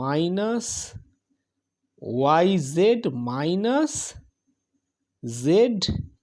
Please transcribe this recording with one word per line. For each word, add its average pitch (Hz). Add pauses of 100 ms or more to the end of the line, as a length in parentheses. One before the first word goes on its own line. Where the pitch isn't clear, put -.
মাইনাস 180 (1400)
ওয়াই 143 (280)
জেড 226 (280)
মাইনাস 196 (1500)
জেড 208 (440)